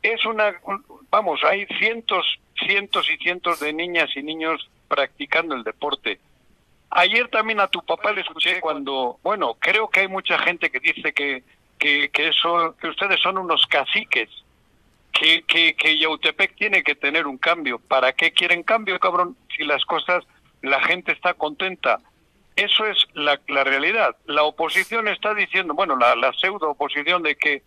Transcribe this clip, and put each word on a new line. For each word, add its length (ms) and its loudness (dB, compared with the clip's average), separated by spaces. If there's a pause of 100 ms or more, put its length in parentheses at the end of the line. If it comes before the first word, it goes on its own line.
Es 220 0
una, 280 0 (100)
un, 200 -6 (260)
vamos, 340 2
hay 220 2 (140)
cientos, 460 0 (400)
cientos 440 0
y 80 -2
cientos 420 -2
de 140 -4
niñas 420 0
y 60 -8
niños 480 -4 (180)
practicando 680 -2
el 80 -8
deporte. 560 -4 (720)
Ayer 380 2
también 300 0
a 80 4
tu 160 -4
papá 280 -2
le 100 -4
escuché 400 -2
cuando, 640 -4
bueno, 360 -2
creo 300 0
que 120 2
hay 60 2
mucha 300 -2
gente 320 0
que 100 -4
dice 320 -2
que, 320 -4 (360)
que, 300 2
que 200 -2
eso, 500 0
que 80 -6
ustedes 320 -2
son 200 0
unos 260 0
caciques, 640 -2 (840)
que, 360 2
que, 260 2
que 260 2
Yautepec 560 0
tiene 280 0
que 120 0
tener 320 -2
un 100 -6
cambio. 420 -2
¿Para 340 2
qué 180 0
quieren 320 2
cambio, 360 0
cabrón? 360 2 (200)
Si 80 -4
las 200 0
cosas, 400 0 (380)
la 200 0
gente 300 0
está 220 0
contenta. 680 -2 (560)
Eso 300 2
es 120 0 (160)
la, 340 0
la 160 2
realidad. 520 2 (100)
La 180 2
oposición 640 0
está 260 -2
diciendo, 400 -2
bueno, 240 0
la, 180 6
la 180 2
pseudo 360 -2
oposición 540 -2
de 120 0
que 320 -2